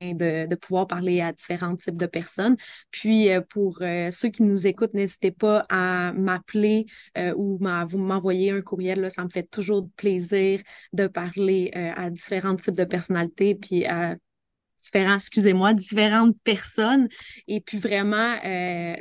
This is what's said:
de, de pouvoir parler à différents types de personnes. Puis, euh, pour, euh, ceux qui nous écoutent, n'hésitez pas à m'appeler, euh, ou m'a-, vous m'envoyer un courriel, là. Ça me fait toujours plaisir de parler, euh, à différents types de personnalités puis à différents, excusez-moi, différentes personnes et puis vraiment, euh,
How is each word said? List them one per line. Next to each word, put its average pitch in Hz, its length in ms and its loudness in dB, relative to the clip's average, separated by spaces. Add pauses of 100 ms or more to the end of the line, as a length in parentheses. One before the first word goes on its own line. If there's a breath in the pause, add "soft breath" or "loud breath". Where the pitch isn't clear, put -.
de, 165 460 -2
de 175 80 -2
pouvoir 185 320 -2
parler 175 320 -2
à 170 140 -2
différents 175 420 -4
types 170 220 -6
de 175 80 -2
personnes. 190 500 0 (340 loud breath)
Puis, 214 400 4
euh, 185 120 2
pour, 196 400 -2
euh, 175 300 -2
ceux 226 180 0
qui 220 140 0
nous 196 220 4
écoutent, 196 280 0
n'hésitez 202 380 0
pas 214 360 2
à 180 460 0
m'appeler, 208 720 0 (320 loud breath)
euh, 175 180 -2
ou 196 240 -2
m'a-, 175 240 -2
vous 170 140 -6
m'envoyer 190 540 0
un 196 100 -2
courriel, 185 400 -4
là. 185 80 -2
Ça 180 160 -4
me 180 40 -6
fait 175 140 -6
toujours 196 540 -4
plaisir 196 640 0 (320 loud breath)
de 196 140 0
parler, 185 680 -2
euh, 170 220 -6
à 175 140 -6
différents 190 440 -2
types 185 220 -4
de 180 80 2
personnalités 175 680 0
puis 185 300 -2
à 170 300 -2 (680)
différents, 196 300 2
excusez-moi, 196 640 4
différentes 214 680 4
personnes 226 640 2 (400 loud breath)
et 208 140 -4
puis - 160 -10
vraiment, 208 680 0
euh, 180 580 -4